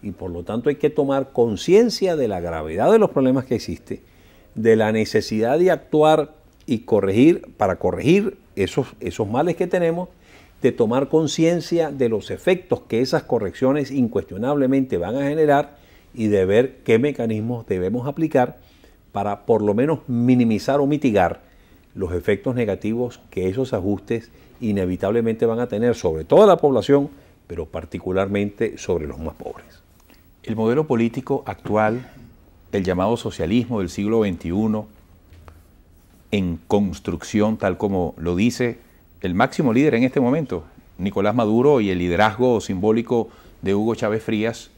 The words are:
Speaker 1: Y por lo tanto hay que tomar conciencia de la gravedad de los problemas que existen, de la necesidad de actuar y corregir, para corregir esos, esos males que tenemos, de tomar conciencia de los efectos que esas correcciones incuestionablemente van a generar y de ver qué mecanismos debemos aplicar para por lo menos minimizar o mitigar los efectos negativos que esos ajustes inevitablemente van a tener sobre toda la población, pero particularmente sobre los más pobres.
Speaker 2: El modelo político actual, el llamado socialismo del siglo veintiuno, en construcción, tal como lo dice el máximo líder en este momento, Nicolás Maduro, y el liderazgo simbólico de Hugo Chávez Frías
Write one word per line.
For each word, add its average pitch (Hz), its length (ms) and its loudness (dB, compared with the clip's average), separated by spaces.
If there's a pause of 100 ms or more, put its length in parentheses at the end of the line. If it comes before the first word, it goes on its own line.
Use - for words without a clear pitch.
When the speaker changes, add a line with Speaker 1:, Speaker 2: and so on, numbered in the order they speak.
Speaker 1:
Y 101 60 -8
por 90 200 -10
lo 87 120 -10
tanto 117 240 -4
hay 147 80 0
que 147 140 0
tomar 139 420 -2
conciencia 170 840 2
de 131 100 0
la 95 140 -4
gravedad 82 500 -2
de 220 80 6
los 202 120 2
problemas 131 340 0
que 123 100 -2
existen, - 460 -8 (520)
de 113 220 4
la 107 160 2
necesidad 110 680 0
de 180 140 4
actuar 151 640 2 (320)
y 113 140 -2
corregir, 110 760 4
para 95 220 0
corregir 160 580 0 (220)
esos, 101 300 -2 (120)
esos 101 300 -6
males 156 260 -2
que 180 100 -2
tenemos, 175 440 -2 (520)
de 123 120 2
tomar 123 340 0
conciencia 160 840 0
de 131 200 0
los 110 220 -4
efectos 180 500 -2
que - 180 -2
esas 131 240 0
correcciones 127 680 -2
incuestionablemente 127 1040 -2
van 90 180 -4
a 139 140 -2
generar 147 480 2 (360)
y 110 140 -2
de 101 160 4
ver 107 400 2
qué 113 160 4
mecanismos 117 680 -4
debemos 98 400 -2
aplicar 156 520 0 (560)
para 101 320 -4
por 110 160 4
lo 104 120 2
menos 135 340 0
minimizar 123 760 2
o 139 40 2
mitigar 107 580 0 (520)
los 92 160 -6
efectos 101 440 -2
negativos 113 760 -4
que 92 180 -4
esos 127 240 -4
ajustes 101 600 -4 (280)
inevitablemente 107 840 -2
van 113 160 0
a 120 60 -4
tener 117 280 0
sobre 80 300 -4
toda 185 200 6
la 180 120 6
población, 139 520 2 (380)
pero 82 200 -10
particularmente 98 1080 -4
sobre 80 300 -4
los 65 120 -10
más 80 160 -10
pobres. - 460 -16 (600)
Speaker 2:
El 110 140 -6
modelo 123 300 0
político 123 580 -2
actual, 107 680 -2 (600)
el 101 100 0
llamado 92 320 0
socialismo 107 640 -2
del 92 100 -4
siglo 104 300 -2
veintiuno, 104 680 -2 (1400)
en 90 360 -2
construcción, 104 880 -2
tal 95 220 -2
como 95 400 -2
lo 87 180 -4
dice 120 420 -2 (440)
el 92 140 -4
máximo 131 360 0
líder 131 240 2
en 117 80 2
este 131 160 -2
momento, 123 460 -2 (320)
Nicolás 101 360 -2
Maduro, 120 460 2
y 101 120 0
el 90 80 -2
liderazgo 104 600 2
simbólico 110 720 -2 (320)
de 98 120 -2
Hugo 107 220 0
Chávez 107 260 -4
Frías 110 560 -4